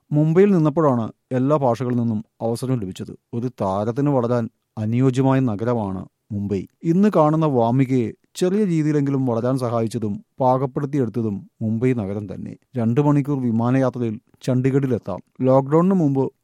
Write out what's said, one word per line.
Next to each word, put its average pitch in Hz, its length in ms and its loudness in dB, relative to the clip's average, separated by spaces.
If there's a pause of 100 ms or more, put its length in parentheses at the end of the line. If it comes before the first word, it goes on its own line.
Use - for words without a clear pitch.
(120)
മുംബൈയിൽ 165 380 4
നിന്നപ്പോഴാണ് 151 600 2 (200)
എല്ലാ 131 240 2
ഭാഷകളിൽ 123 400 0
നിന്നും 117 280 -2 (180)
അവസരം 117 380 -2
ലഭിച്ചത്. 95 360 -10 (180)
ഒരു 117 140 -4
താരത്തിന് 113 640 -2
വളരാൻ 120 380 0 (300)
അനുയോജ്യമായ 131 600 2
നഗരമാണ് 107 640 -4 (280)
മുംബൈ. 101 340 -4 (180)
ഇന്ന് 180 320 2
കാണുന്ന 156 300 4
വാമികയെ 123 640 2 (220)
ചെറിയ 190 300 0
രീതിയിലെങ്കിലും 147 600 0
വളരാൻ 120 320 0
സഹായിച്ചതും 113 640 -4 (160)
പാകപ്പെടുത്തിയെടുത്തതും 131 1120 -2 (120)
മുംബൈ 113 300 0
നഗരം 104 420 -6
തന്നെ. - 220 -12 (200)
രണ്ട് 120 240 2
മണിക്കൂർ 143 400 2
വിമാനയാത്രയിൽ 120 800 0 (220)
ചണ്ഡീഗഡിലെത്താം. 127 800 0 (200)
ലോക്ക്ഡൗണിന് 139 540 4
മുമ്പ് 139 380 0 (100)